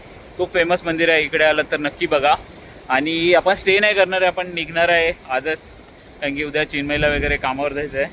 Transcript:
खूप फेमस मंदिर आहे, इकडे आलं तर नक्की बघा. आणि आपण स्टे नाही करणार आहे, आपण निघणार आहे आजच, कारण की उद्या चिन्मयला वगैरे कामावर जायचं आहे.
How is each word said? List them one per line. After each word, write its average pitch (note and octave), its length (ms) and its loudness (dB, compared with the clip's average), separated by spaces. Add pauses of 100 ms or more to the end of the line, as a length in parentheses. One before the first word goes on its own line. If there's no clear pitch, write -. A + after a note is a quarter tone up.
(380)
खूप F3 160 -2
फेमस F3 300 0
मंदिर E3 260 0
आहे, D#3 140 4
इकडे D3+ 200 0
आलं D#3 180 4 (100)
तर D#3+ 60 0
नक्की D3 280 -6
बघा. D3 300 2 (540)
आणि E3 440 2
आपण F3 200 4
स्टे G3 260 2
नाही G#3 160 2
करणार F#3+ 260 2
आहे, F#3 60 4
आपण F3+ 260 -2
निघणार E3 360 0
आहे E3+ 240 2 (160)
आजच, C#3 300 -4 (600)
कारण C#3+ 140 -4
की D3 80 -4
उद्या D3+ 260 -2
चिन्मयला D3 380 -2
वगैरे C#3+ 300 0
कामावर C#3 360 -4
जायचं C#3 240 -6
आहे. C#3 160 -2